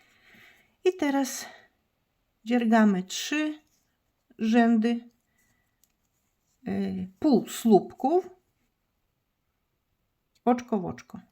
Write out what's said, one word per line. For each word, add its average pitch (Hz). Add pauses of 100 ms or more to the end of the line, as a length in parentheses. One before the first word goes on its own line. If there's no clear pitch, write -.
(840)
i 370
teraz 277 (1000)
dziergamy 220
trzy 302 (800)
rzędy, 233 (1600)
e, 190 (460)
półsłupków 254 (2250)
oczko 240
w 170
oczko. - (120)